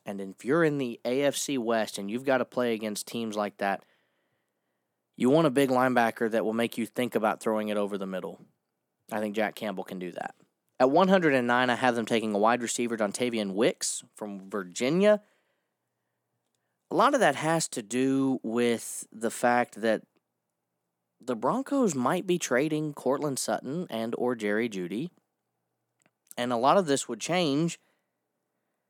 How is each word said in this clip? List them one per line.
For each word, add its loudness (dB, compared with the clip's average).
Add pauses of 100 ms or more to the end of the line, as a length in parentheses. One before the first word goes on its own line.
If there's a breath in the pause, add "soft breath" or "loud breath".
And -8
if -14
you're 2
in 0
the -6
A 0
F 0
C -4
West 0
and -8
you've -6
got 2
to 0
play -2
against -6
teams -8
like -4
that, -4 (1300)
you 2
want 6
a 4
big 2
linebacker 2
that 0
will -2
make -2
you -2
think -4
about 0
throwing -2
it -2
over -2
the -6
middle. -8 (680)
I -4
think -4
Jack 0
Campbell -6
can -12
do -8
that. -10 (440)
At 6
one 6
hundred 6
and 2
nine, 4
I 2
have 2
them 0
taking 0
a 2
wide 4
receiver, -4
Dontavian -2
Wicks -2 (100)
from -12
Virginia. 2 (1700)
A -6
lot 4
of 4
that 4
has 0
to -8
do 0
with -2
the -4
fact 0
that 0 (1160)
the -6
Broncos 0
might 0
be 2
trading 0
Courtland -2
Sutton -4
and -6
or -2
Jerry -2
Jeudy. -6 (1300)
And -4
a -2
lot 4
of 4
this 0
would -6
change 0 (1080)